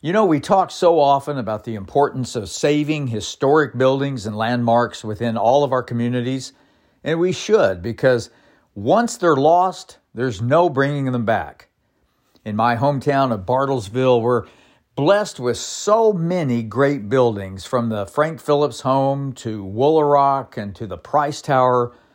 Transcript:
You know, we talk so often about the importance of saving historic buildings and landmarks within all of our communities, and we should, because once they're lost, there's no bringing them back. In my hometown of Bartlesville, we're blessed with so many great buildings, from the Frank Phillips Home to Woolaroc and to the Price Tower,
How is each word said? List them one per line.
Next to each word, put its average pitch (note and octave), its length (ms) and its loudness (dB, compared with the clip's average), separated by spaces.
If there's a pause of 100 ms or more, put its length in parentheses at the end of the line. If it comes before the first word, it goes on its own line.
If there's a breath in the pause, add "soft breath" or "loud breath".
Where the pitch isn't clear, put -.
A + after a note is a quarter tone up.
You D3+ 120 -4
know, G#3+ 120 4
we D#3+ 160 2
talk F#3+ 320 2
so E3 260 4
often C#3 400 2
about G#2+ 240 -6
the A2+ 140 -8
importance B2+ 580 -2
of G#2 140 -6
saving D3 580 -2
historic C3+ 720 0
buildings C3 480 0
and G#2+ 100 -6
landmarks A#2 680 0
within A2+ 320 -4
all A#2+ 260 2
of C3 80 -2
our B2 140 -2
communities, B2 680 -4 (520 soft breath)
and E3 160 -2
we F3+ 100 2
should, C3 500 2
because A#2 500 0 (440 soft breath)
once F#3 420 0
they're E3 200 4
lost, E3+ 600 2 (140)
there's A2+ 300 -4
no D#3 260 4
bringing C#3 440 -2
them A#2+ 120 -2
back. F#2+ 440 -4 (760)
In G#2 120 -6
my A#2 180 2
hometown C#3 580 0
of G#2 140 -6
Bartlesville, B2+ 760 0
we're A#2 260 0 (500 soft breath)
blessed F#3+ 440 0
with A#2+ 160 -2
so G#3+ 560 2
many E3 500 -2
great A#2 460 -2
buildings, G2+ 580 -2
from A#2+ 220 -2
the G#2 180 -4
Frank D#3 340 -2
Phillips C#3+ 420 0
Home C3+ 500 0
to G#2+ 320 -10
Woolaroc C#3 920 2
and G2+ 200 -10
to A#2 100 -10
the F#2 100 -10
Price D3 460 -4
Tower, B2+ 540 2 (180 soft breath)